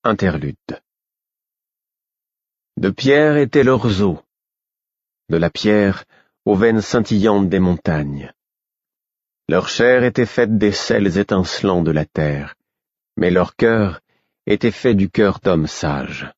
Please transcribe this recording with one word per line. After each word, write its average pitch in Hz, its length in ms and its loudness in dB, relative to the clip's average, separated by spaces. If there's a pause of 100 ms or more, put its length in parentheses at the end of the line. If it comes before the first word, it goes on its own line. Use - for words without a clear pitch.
Interlude. 82 500 -2 (2250)
De 98 120 -2
pierre 147 460 2
étaient 139 300 2
leurs 113 360 0
os, 92 160 0 (1080)
de 80 80 -2
la 82 140 0
pierre 104 560 0 (400)
aux 104 100 2
veines 110 240 2
scintillantes 104 680 0
des 95 100 0
montagnes. 76 720 -2 (1160)
Leur 87 180 0
chair 123 380 2
était 120 200 0
faite 110 320 0
des 104 140 2
sels 101 460 0
étincelants 95 640 0
de 80 100 0
la 78 140 0
terre, 73 500 -4 (600)
mais 87 120 0
leur 90 280 0
cœur 110 420 0 (460)
était 104 260 0
fait 117 240 0
du 95 140 0
cœur 101 320 0
d'hommes 82 260 0
sages. - 720 -8